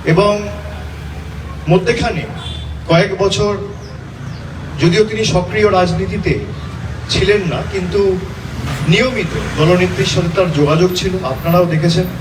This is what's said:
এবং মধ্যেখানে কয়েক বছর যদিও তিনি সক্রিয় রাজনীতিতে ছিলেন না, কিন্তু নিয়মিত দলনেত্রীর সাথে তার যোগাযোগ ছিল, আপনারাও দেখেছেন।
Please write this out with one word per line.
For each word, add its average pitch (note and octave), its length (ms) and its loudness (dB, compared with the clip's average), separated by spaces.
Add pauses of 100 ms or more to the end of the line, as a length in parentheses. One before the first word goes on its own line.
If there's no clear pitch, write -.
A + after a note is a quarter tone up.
এবং G3 280 4 (1400)
মধ্যেখানে F#3+ 540 2 (640)
কয়েক F#3 300 4
বছর G#3 340 0 (1300)
যদিও F#3+ 240 6
তিনি G#3+ 200 0
সক্রিয় G#3 460 2
রাজনীতিতে F#3 640 2 (760)
ছিলেন G3 360 2
না, A#2+ 140 -2 (120)
কিন্তু F#3 280 0 (880)
নিয়মিত G#3+ 440 2 (240)
দলনেত্রীর F3 580 2
সাথে E3+ 220 2
তার F3+ 160 4
যোগাযোগ D#3 440 4
ছিল, - 160 -2 (120)
আপনারাও E3+ 420 2
দেখেছেন। E3 400 2 (140)